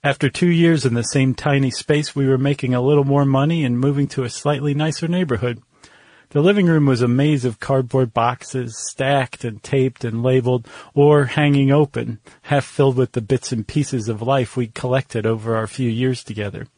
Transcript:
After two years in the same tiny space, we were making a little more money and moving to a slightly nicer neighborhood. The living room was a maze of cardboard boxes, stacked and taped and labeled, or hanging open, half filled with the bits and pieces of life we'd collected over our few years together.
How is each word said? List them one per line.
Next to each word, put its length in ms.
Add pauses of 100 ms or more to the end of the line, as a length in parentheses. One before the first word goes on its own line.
After 240
two 220
years 340
in 100
the 80
same 320
tiny 360
space, 440
we 140
were 100
making 360
a 80
little 220
more 200
money 400
and 160
moving 280
to 160
a 60
slightly 440
nicer 340
neighborhood. 540 (680)
The 120
living 240
room 200
was 160
a 60
maze 380
of 140
cardboard 520
boxes, 680
stacked 640
and 200
taped 420
and 180
labeled, 460 (260)
or 300
hanging 480
open, 460 (240)
half 220
filled 320
with 160
the 100
bits 300
and 140
pieces 420
of 140
life 340
we'd 180
collected 520
over 300
our 100
few 240
years 320
together. 440 (120)